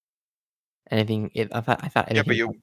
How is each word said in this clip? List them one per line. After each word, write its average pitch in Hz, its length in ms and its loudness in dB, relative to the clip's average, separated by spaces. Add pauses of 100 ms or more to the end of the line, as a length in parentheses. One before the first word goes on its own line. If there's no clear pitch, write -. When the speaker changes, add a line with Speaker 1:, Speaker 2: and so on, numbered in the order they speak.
(920)
Speaker 1:
Anything, 110 460 0
it, 110 180 0
I 117 80 -2
thought, 120 220 0
I 165 60 -6
thought - 200 0
Speaker 2:
Yeah, 113 140 2
but - 80 -2
Speaker 1:
anything 117 60 2
Speaker 2:
you'll 117 100 0
Speaker 1:
else 110 160 -8